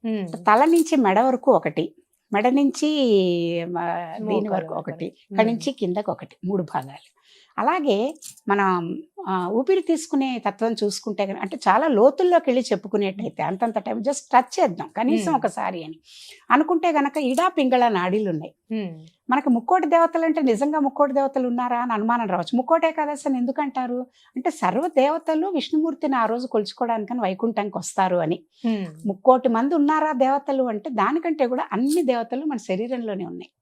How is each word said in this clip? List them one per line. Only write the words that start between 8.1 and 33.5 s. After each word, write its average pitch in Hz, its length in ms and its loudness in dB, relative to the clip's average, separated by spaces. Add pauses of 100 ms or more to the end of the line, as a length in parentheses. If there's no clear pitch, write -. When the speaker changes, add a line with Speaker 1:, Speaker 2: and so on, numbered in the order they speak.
Speaker 2:
మనం, 190 540 0 (260)
ఆ, 185 200 -2
ఊపిరి 269 320 2
తీసుకునే 269 680 -2
తత్వం 220 360 -2
చూసుకుంటే 202 420 -4
గన-, 196 100 -6
అంటే 196 200 -8 (120)
చాలా 233 180 4
లోతుల్లోకి 302 640 4
వెళ్ళి 247 120 2 (100)
చెప్పుకునేటైతే 196 680 -4
అంతంత 196 360 -2
టైం 220 180 -6
just 233 240 -4 (140)
టచ్ 247 260 4
చేద్దాం 180 360 -2
కనీసం 302 360 0
Speaker 1:
మ్మ్. 277 40 2
Speaker 2:
ఒకసారి 190 480 -4
అని 160 140 -14 (520)
అనుకుంటే 320 420 2
గనక 285 240 0
ఇడా 285 320 0
పింగళ 254 400 2
నాడీలు 190 420 0
ఉన్నాయి. 156 240 -6 (180)
Speaker 1:
మ్మ్. 180 280 -6 (300)
Speaker 2:
మనకి 277 200 2
ముక్కోటి 285 380 2
దేవతలు 330 360 2
అంటే 320 180 0
నిజంగా 269 360 0
ముక్కోటి 277 340 0
దేవతలు 269 360 0
ఉన్నారా 240 320 -2
అని 247 120 -4
అనుమానం 226 360 0
రావచ్చు. 180 280 -2
ముక్కోటి 320 300 2
ఏకాదశి 302 420 -4
అని 262 100 0
ఎందుకు 262 240 -2
అంటారు 254 440 -4 (300)
అంటే, 262 140 -2
సర్వ 220 360 -2
దేవతలు 311 600 0
విష్ణుమూర్తిని 311 720 -2
ఆ 226 100 2
రోజు 240 200 -4
కొలుచుకోవడానికని 233 760 -4
వైకుంఠానికి 202 580 -4
వస్తారు 185 380 -2
అని. 170 240 -2 (260)
Speaker 1:
మ్మ్. 190 420 -4
Speaker 2:
ముక్కోటి 254 400 4
మంది 240 260 0
ఉన్నారా 311 380 2
దేవతలు 269 520 0
అంటే, 220 260 -6
దానికంటే 285 560 0
కూడా 247 260 -2
అన్ని 285 300 0
దేవతలు 240 420 -2
మన 294 120 -4
శరీరంలోనే 214 680 -6
ఉన్నాయి. 175 260 -14 (120)